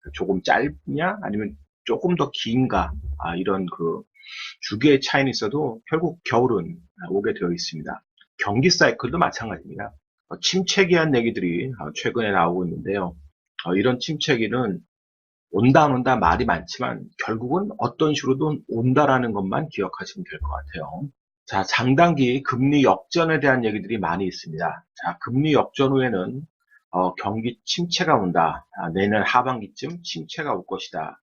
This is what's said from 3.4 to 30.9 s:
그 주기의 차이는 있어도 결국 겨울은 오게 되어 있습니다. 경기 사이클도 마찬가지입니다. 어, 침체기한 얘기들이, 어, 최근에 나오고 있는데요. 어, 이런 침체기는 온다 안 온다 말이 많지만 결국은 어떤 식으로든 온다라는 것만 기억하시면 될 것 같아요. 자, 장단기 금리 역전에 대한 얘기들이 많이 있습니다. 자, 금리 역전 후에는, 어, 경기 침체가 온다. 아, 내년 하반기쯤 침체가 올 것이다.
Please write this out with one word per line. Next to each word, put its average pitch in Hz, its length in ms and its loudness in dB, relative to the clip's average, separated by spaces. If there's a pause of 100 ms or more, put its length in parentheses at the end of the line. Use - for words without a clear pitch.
그 82 280 -4 (580)
주기의 135 400 4
차이는 135 300 0
있어도 117 580 -4
결국 160 360 0
겨울은 113 520 2 (320)
오게 95 240 0
되어 87 180 -2
있습니다. 76 520 -8 (340)
경기 127 320 2
사이클도 139 480 2
마찬가지입니다. 104 760 -4 (360)
어, - 100 -12
침체기한 175 760 4
얘기들이, 104 640 0
어, 76 160 -8
최근에 110 360 -2
나오고 90 340 4
있는데요. 90 500 -4 (500)
어, 90 100 0
이런 123 240 2
침체기는 113 800 -2 (720)
온다 135 340 6
안 139 80 2
온다 127 240 2
말이 82 280 2
많지만 117 600 -4 (200)
결국은 127 520 -4
어떤 151 360 0
식으로든 139 540 -2
온다라는 127 640 2
것만 104 380 -2
기억하시면 - 600 -6
될 - 100 -14
것 - 100 -6
같아요. - 600 -10 (380)
자, 98 160 -2
장단기 135 800 4
금리 135 400 2
역전에 156 560 2
대한 131 240 4
얘기들이 107 360 -2
많이 90 260 0
있습니다. 82 600 -6 (100)
자, - 260 -6
금리 139 320 2
역전 135 380 2
후에는, 127 540 0 (440)
어, 90 260 0
경기 113 500 -4
침체가 165 500 2
온다. 85 500 2 (120)
아, 87 120 -6
내년 101 340 2
하반기쯤 123 800 -2
침체가 156 520 -6
올 92 120 -6
것이다. - 600 -8